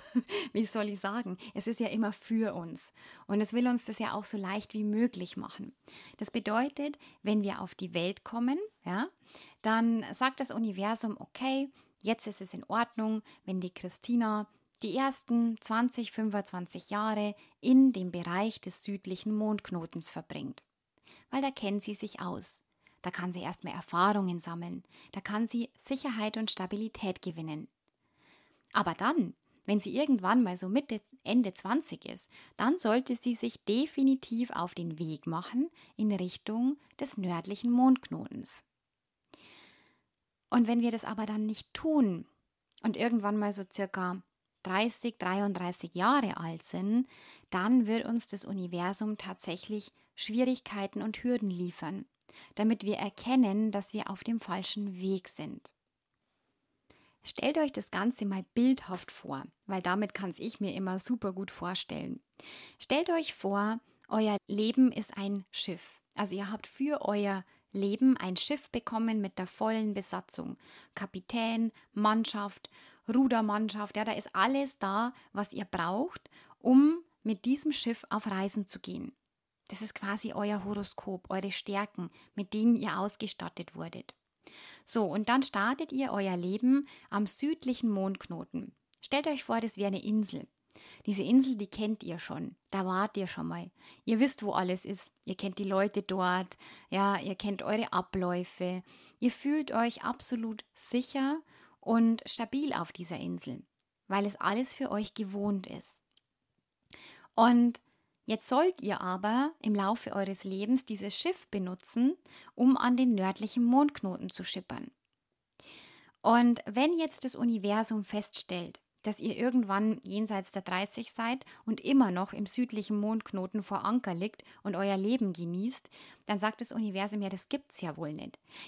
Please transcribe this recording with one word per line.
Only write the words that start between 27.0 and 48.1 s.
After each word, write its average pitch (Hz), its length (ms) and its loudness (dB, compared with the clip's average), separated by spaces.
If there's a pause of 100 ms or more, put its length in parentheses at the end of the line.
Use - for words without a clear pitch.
gewinnen. 160 460 -6 (1040)
Aber 175 220 2
dann, 233 400 2 (300)
wenn 208 160 2
sie 190 160 -2
irgendwann 240 480 4
mal 180 120 0
so 185 120 -4
Mitte, 226 320 0 (240)
Ende 214 280 4
zwanzig - 520 -2
ist, - 260 -10 (260)
dann 277 220 4
sollte 240 380 2
sie 240 180 0
sich - 300 -6
definitiv 262 840 2
auf 175 240 -4
den 165 260 -6
Weg 156 260 -6
machen 185 420 0 (280)
in 214 160 2
Richtung 214 680 0 (220)
des 277 160 -4
nördlichen 185 560 -2
Mondknotens. 254 920 4 (1800)
Und 240 200 4
wenn 240 120 2
wir 233 120 2
das 226 120 -4
aber 214 220 -6
dann 214 180 -2
nicht - 300 -6
tun 269 520 2 (580)
und 214 120 0
irgendwann 214 400 0
mal 208 160 0
so 196 160 -8
circa 185 540 -4 (400)
dreißig, 220 560 0
dreiunddreißig 185 800 -2
Jahre 226 400 4
alt 165 260 -6
sind, 208 460 0 (420)
dann 214 380 4
wird 226 160 0
uns 233 240 -2